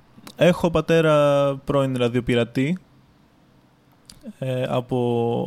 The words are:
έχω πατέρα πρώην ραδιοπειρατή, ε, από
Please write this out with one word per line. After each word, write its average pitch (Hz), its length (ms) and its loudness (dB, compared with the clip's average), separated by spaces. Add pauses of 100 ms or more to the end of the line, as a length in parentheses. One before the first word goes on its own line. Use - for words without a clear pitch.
(360)
έχω 170 340 2
πατέρα 151 840 2
πρώην 135 400 -2
ραδιοπειρατή, 123 840 0 (1600)
ε, 127 300 -4
από 127 300 -4 (480)